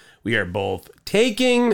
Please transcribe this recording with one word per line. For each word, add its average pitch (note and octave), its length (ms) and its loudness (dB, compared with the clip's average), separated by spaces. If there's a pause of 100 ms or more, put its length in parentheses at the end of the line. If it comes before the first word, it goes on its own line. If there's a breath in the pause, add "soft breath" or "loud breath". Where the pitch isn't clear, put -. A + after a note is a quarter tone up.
(220 soft breath)
We A2+ 140 -2
are G2+ 80 0
both F#2+ 460 -6 (160)
taking A#3+ 680 2